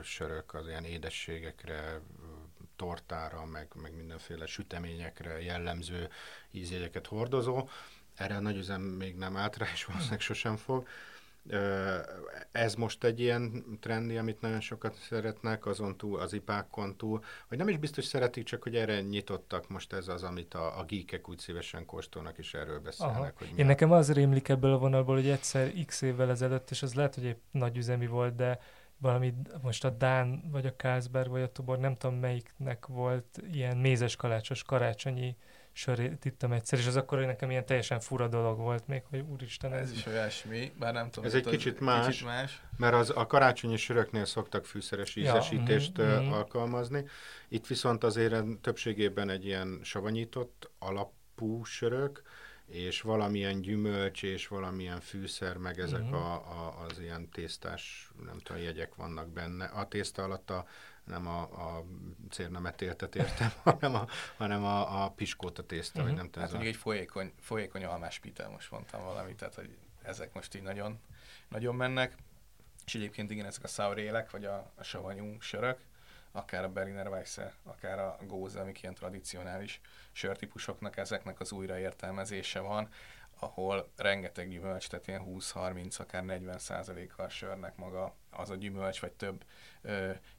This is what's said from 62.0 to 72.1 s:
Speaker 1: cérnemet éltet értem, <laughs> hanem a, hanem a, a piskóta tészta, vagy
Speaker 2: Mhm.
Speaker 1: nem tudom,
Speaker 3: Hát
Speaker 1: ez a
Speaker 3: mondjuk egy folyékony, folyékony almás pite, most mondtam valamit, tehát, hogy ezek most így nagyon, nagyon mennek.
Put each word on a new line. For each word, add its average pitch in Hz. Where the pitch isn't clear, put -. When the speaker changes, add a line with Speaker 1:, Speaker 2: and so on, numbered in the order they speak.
Speaker 1:
cérnemet 87
éltet 92
értem, -
<laughs> -
hanem 139
a, 110
hanem 101
a, 101
a 95
piskóta -
tészta, 87
vagy 120
Speaker 2:
Mhm. 156
Speaker 1:
nem 90
tudom, -
Speaker 3:
Hát 87
Speaker 1:
ez 107
a -
Speaker 3:
mondjuk 110
egy -
folyékony, 98
folyékony 98
almás 85
pite, -
most -
mondtam 98
valamit, 95
tehát, 98
hogy -
ezek -
most -
így 98
nagyon, 101
nagyon 120
mennek. 127